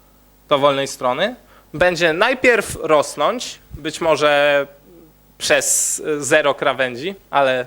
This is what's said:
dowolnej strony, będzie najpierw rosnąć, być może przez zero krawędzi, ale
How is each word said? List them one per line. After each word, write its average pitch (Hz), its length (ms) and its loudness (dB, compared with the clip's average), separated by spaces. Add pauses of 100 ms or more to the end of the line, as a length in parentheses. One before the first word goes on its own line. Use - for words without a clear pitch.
(500)
dowolnej 139 380 2
strony, 143 480 -4 (380)
będzie 170 400 2
najpierw 233 680 0
rosnąć, 156 760 -2 (140)
być 151 280 -10
może 143 680 2 (720)
przez - 640 0 (180)
zero 147 340 2
krawędzi, 135 600 -4 (140)
ale 131 380 0